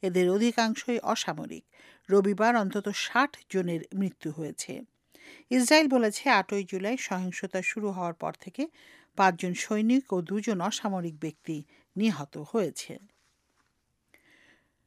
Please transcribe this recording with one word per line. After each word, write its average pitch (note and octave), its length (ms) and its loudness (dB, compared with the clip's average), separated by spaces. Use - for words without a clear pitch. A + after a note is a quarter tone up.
এদের F3+ 280 4
অধিকাংশই A3+ 680 2
অসামরিক। - 680 -6
রবিবার G3+ 460 4
অন্তত G3+ 320 -2
ষাট B3 480 -2
জনের F3 300 -2
মৃত্যু F#3+ 360 -4
হয়েছে। D3+ 520 -10
ইসরায়েল C#4 380 6
বলেছে, B3 420 2
আটই G3+ 340 2
জুলাই G3 320 -4
সহিংসতা F#3 640 -4
শুরু G#3 280 -4
হওয়ার F3 240 -4
পর D#3+ 260 -6
থেকে C4 260 -6
পাঁচজন F#3 380 2
সৈনিক A3+ 580 2
ও F3+ 100 0
দুজন G3+ 380 -2
অসামরিক F3 600 -4
ব্যক্তি D#3 420 -8
নিহত E3 420 -2
হয়েছে। D3+ 600 -4